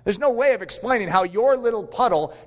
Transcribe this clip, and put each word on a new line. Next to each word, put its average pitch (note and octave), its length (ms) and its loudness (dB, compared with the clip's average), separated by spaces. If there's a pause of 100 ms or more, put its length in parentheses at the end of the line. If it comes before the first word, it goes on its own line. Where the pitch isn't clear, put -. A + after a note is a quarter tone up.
There's G3 140 -2
no C#4+ 120 2
way B3+ 220 2
of F#3+ 100 -2
explaining G#3+ 460 -2
how F#3 140 2
your A3 340 2
little A#3 260 -2
puddle F3 520 0 (120)